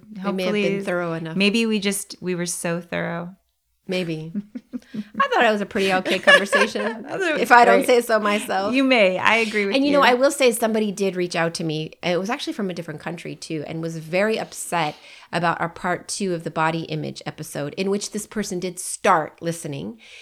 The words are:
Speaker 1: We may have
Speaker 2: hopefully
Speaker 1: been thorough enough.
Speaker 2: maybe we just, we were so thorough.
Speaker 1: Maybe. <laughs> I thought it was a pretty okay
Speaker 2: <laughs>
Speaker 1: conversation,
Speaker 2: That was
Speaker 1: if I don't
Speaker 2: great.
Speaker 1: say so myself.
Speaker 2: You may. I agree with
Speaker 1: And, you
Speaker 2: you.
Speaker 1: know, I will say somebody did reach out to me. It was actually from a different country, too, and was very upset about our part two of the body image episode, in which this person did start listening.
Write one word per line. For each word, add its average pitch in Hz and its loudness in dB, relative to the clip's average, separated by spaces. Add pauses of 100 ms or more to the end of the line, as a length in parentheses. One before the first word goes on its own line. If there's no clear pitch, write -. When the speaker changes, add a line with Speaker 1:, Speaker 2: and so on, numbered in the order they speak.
Speaker 1:
We - -18
may 196 -14
have - -10 (300)
Speaker 2:
hopefully 202 0
Speaker 1:
been 165 -6
thorough 175 -2
enough. 165 -6
Speaker 2:
maybe 202 4
we 220 2
just, 196 -4
we 180 -2
were 175 -4
so 170 -4
thorough. 170 -6 (520)
Speaker 1:
Maybe. 165 -4
<laughs> - -12
I 214 -4
thought 440 2
it 226 4
was 214 0
a 202 -4
pretty 196 -2
okay 185 0
Speaker 2:
<laughs> - 2
Speaker 1:
conversation, 453 4
Speaker 2:
That - -8
was 330 0
Speaker 1:
if 233 4
I 240 10
don't 196 6
Speaker 2:
great. - 0
Speaker 1:
say 247 6
so 233 2
myself. 208 0
Speaker 2:
You 269 4
may. 208 4
I 214 4
agree 208 0
with 196 0
Speaker 1:
And, 277 2
you 285 2
Speaker 2:
you. 285 4
Speaker 1:
know, 277 6
I 247 8
will 262 4
say 262 4
somebody 220 0
did 190 -2
reach 180 -2
out 165 0
to 180 -6
me. 156 -6
It 175 0
was 190 -4
actually 294 -6
from 202 -4
a 180 -6
different 165 -10
country, 160 -10
too, 156 -8
and 160 -8
was 165 -6
very 180 -2
upset 165 -4 (380)
about 170 0
our 165 -2
part 175 -6
two 190 -4
of 165 -6
the 160 -8
body 165 -2
image 143 -6
episode, 147 -8
in 190 -2
which 208 -2
this 208 -8
person 202 -6
did 175 -6
start - 0
listening. 165 -8 (220)